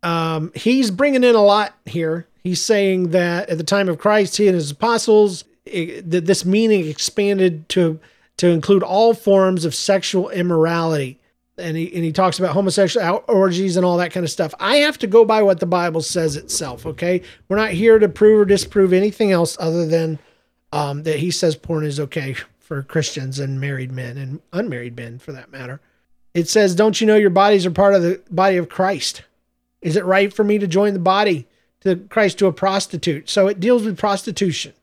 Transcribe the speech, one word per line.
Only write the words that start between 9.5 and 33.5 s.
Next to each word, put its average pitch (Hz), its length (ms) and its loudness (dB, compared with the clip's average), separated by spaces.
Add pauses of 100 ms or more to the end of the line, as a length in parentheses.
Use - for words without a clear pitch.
of 156 80 -4
sexual 190 580 -2
immorality. 165 920 -2 (380)
And 165 180 -8
he, 165 180 -8
and 170 80 -6
he 165 100 -4
talks 185 260 0
about 180 160 -2
homosexual 196 500 0
out-, 175 240 -2
orgies 190 480 2
and 185 80 2
all 175 140 2
that 175 120 -2
kind 180 140 -4
of 151 60 -4
stuff. 160 280 -4
I 240 180 0
have 294 240 2
to 240 60 -4
go 214 200 6
by 214 160 2
what 190 180 2
the 185 60 -2
Bible 175 340 -2
says 156 340 -4
itself, 143 520 -10
okay? 175 340 -2 (260)
We're 202 120 -2
not 220 140 0
here 220 260 6
to 208 100 4
prove 214 320 6
or 208 60 6
disprove 190 480 2
anything 196 380 0
else 170 280 0
other 165 260 -2
than, 160 320 -2 (540)
um, 147 300 -4
that 156 160 -4
he 175 120 -2
says 165 240 0
porn 156 300 -6
is 147 160 -6
okay 139 340 -8 (240)
for 139 240 -10
Christians 135 560 -6
and 135 220 -6
married 131 320 -8
men 127 240 -12
and 139 240 -12 (140)
unmarried 123 420 -8
men 120 220 -16
for - 140 -18
that 131 200 -20
matter. 135 260 -14 (540)
It 170 160 -2
says, 202 260 2
"Don't 214 240 2
you 226 80 0
know 214 100 6
your 208 120 4
bodies 190 380 4
are 180 40 -2
part 196 240 4
of 185 80 4
the 175 280 -2
body 185 260 2
of 175 140 -4
Christ? 185 520 -4 (600)
Is 160 120 -4
it 185 120 0
right 196 260 2
for 214 120 0
me 208 140 2
to 202 80 -2
join 196 280 2
the 190 60 -4
body 190 460 0 (340)
to 185 160 0
Christ 202 420 -2
to 202 80 2
a 175 60 2
prostitute?" 180 760 -4
So 190 180 2
it 202 140 -4